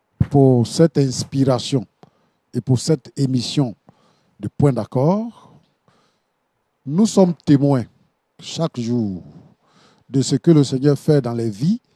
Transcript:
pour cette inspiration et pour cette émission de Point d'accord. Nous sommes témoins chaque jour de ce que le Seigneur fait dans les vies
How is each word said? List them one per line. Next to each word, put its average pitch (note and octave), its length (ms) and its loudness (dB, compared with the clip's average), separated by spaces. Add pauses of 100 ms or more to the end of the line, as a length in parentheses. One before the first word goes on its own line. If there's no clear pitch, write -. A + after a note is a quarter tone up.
(300)
pour C3 360 4
cette - 300 2
inspiration C3 880 -2 (720)
et B2+ 60 -6
pour B2 180 0
cette - 380 -4
émission C3 580 -2 (680)
de G#2+ 80 -8
Point C#3+ 240 0
d'accord. D3+ 800 -4 (1300)
Nous F3 220 0
sommes F#3 280 2
témoins C#3 500 2 (560)
chaque - 400 -8
jour A2 420 -4 (840)
de C3+ 140 -2
ce C#3 140 -2
que E3+ 140 2
le D3+ 140 6
Seigneur C3+ 340 -2
fait D3+ 220 0
dans A#2+ 140 -6
les A#2 160 -4
vies C#3+ 300 -2 (160)